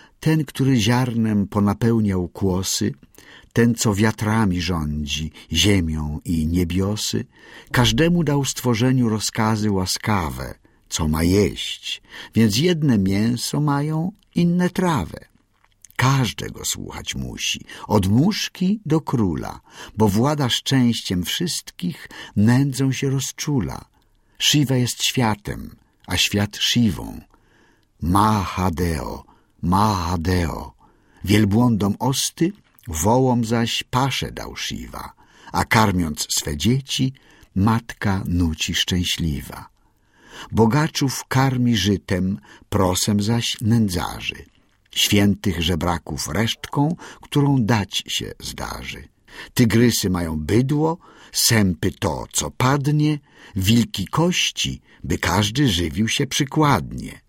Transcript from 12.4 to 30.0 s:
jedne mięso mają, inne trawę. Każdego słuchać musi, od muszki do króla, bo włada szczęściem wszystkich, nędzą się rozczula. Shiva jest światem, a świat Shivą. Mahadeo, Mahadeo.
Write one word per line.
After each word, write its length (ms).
jedne 400
mięso 640
mają, 500
inne 340
trawę. 500
Każdego 680
słuchać 500
musi, 500
od 200
muszki 760
do 160
króla, 580
bo 120
włada 400
szczęściem 760
wszystkich, 840
nędzą 560
się 180
rozczula. 760
Shiva 360
jest 280
światem, 720
a 100
świat 400
Shivą. 640
Mahadeo, 1200
Mahadeo. 1120